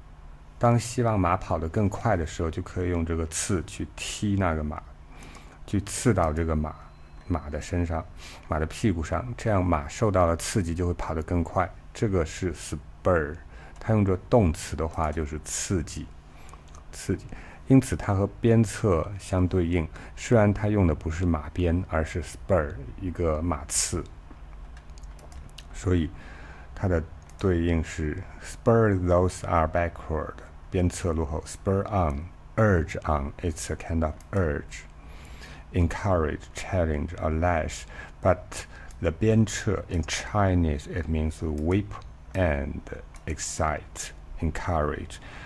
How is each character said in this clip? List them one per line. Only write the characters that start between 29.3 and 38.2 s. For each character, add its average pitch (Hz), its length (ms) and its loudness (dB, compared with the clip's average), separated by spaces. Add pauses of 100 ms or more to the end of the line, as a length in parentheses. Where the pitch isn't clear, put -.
are 85 220 4
backward， 82 640 -2 (380)
鞭 90 180 4
策 90 240 -2
落 80 120 0
后。 76 220 -4
Spur 98 380 0
on，urge 87 1160 2
on，it's 76 680 -2
a 80 60 -2
kind 82 280 0
of 78 100 0 (180)
urge。 80 520 0 (880)
Encourage，challenge，a 82 1600 0
lash。 80 520 0 (400)